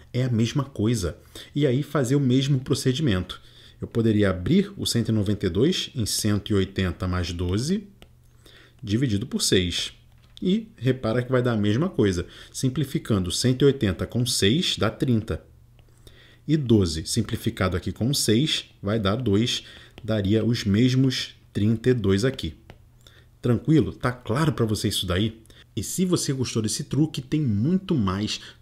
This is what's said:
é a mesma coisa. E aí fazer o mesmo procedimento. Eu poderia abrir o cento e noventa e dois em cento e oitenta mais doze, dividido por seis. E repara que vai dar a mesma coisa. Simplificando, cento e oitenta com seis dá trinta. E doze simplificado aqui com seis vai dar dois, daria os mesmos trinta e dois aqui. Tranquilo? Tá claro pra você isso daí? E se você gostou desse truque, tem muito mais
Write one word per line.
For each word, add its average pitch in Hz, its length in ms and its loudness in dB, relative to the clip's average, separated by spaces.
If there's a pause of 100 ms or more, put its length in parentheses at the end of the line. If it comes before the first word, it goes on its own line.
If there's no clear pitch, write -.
(120)
é 123 120 0
a 131 60 0
mesma 117 340 2
coisa. 101 540 0 (360)
E 147 120 2
aí 135 180 2
fazer 135 320 0
o 147 40 4
mesmo 135 400 2
procedimento. 127 840 -2 (380)
Eu 95 80 -8
poderia 107 440 2
abrir 127 440 0
o - 100 -8
cento 113 240 -2
e - 20 0
noventa 104 340 0
e 92 40 0
dois 123 460 0
em 113 100 -2
cento 104 440 -2
e 107 60 -2
oitenta 92 520 -2
mais 90 240 -2
doze, 104 560 -2 (960)
dividido 104 440 0
por - 140 -4
seis. - 520 0 (480)
E 208 340 0
repara 123 480 -2
que 123 80 -10
vai 127 100 2
dar 120 120 0
a 110 40 0
mesma 107 300 2
coisa. 98 380 2 (260)
Simplificando, 127 800 -2
cento 127 300 0
e 143 40 6
oitenta 117 400 2
com 120 200 -2
seis 123 520 2
dá 104 120 0
trinta. 113 520 -2 (1040)
E 147 80 2
doze 101 520 2
simplificado 101 680 -2
aqui 90 160 -6
com 123 220 -2
seis 131 520 0 (160)
vai 104 180 -2
dar 98 160 0
dois, 117 480 0 (400)
daria 107 420 0
os 117 180 0
mesmos 127 720 2 (160)
trinta 113 380 0
e 127 40 6
dois 98 300 2
aqui. 82 300 -4 (880)
Tranquilo? 120 500 2
Tá 127 200 -4
claro 143 420 0
pra 120 100 0
você 107 240 0
isso 95 200 -4
daí? 98 340 -2 (340)
E 104 80 -4
se - 220 -2
você 170 260 0
gostou 127 300 -4
desse 110 220 -4
truque, 151 360 -2
tem 151 220 -2
muito 151 540 0
mais 101 440 -2 (220)